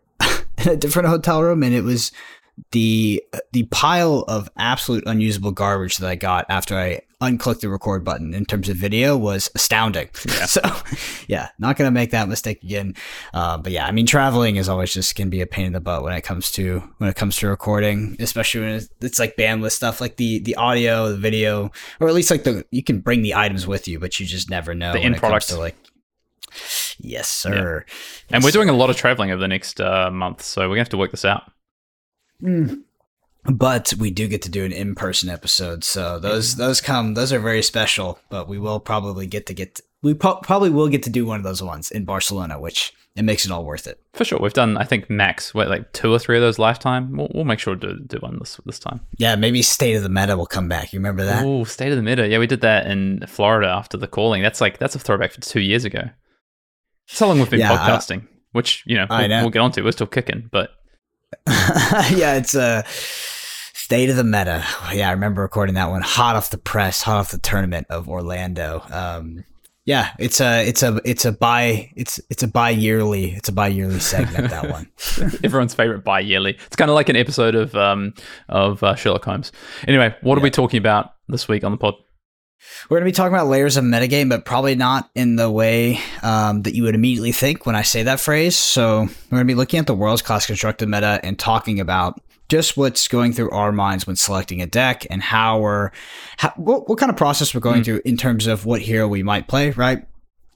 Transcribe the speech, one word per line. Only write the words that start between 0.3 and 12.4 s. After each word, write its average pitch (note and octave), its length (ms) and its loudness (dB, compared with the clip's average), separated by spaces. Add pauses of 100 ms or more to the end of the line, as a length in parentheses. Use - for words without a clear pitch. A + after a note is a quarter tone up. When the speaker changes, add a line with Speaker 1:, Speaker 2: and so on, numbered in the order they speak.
Speaker 1:
in F3+ 100 4
a D#3+ 80 4
different D#3+ 320 2
hotel E3 340 2
room, E3+ 180 4
and B2 140 2
it A#2+ 80 0
was A#2 300 -2 (580)
the, A2 500 2 (300)
the A#2+ 120 2
pile D#3+ 680 2
of G#2+ 180 -2 (100)
absolute A#2+ 480 -2
unusable G#2+ 460 0
garbage G2 460 -2
that F#2 120 -4
I F2+ 60 -4
got F2+ 320 0
after F#2+ 320 -2
I F2+ 220 -4 (180)
unclicked B2 400 0
the G#2+ 80 -6
record G2 380 -4
button D#2+ 280 -6
in G2+ 120 -4
terms G2 240 -4
of F#2 80 -4
video A2+ 400 2
was G2+ 380 -2
astounding. A2 520 0 (180)
Speaker 2:
Yeah. D#2 200 -2
Speaker 1:
<laughs> - 0 -
So, - 160 0 (680)
yeah, - 220 -4 (100)
not B2+ 160 0
gonna C#3 160 2
make A#2+ 200 0
that A2 180 -2
mistake G#2+ 340 -6